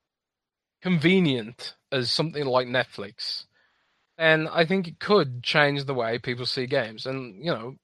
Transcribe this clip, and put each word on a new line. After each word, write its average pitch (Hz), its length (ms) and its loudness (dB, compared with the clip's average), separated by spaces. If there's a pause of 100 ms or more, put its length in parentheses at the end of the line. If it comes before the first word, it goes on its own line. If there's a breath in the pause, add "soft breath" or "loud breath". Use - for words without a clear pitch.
(840)
convenient 160 920 2 (160)
as 127 220 -2
something 151 320 -2
like 127 240 2
Netflix, - 800 -6 (720)
then 160 300 4
I 165 180 2
think 185 200 0
it 160 140 -14
could 139 420 2
change 143 440 2
the 139 80 -4
way 117 240 -2
people 123 260 -6
see 127 220 -4
games. 120 400 -2
And, 127 360 -10
you 170 80 -4
know, 123 340 -6